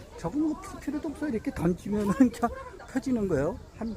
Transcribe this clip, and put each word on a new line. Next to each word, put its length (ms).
저건 240
뭐 180
필-, 200
필요도 280
없어요. 220
이렇게 220
던지면은 640
<laughs> 160
그냥 200
펴지는 400
거예요. 300
한 200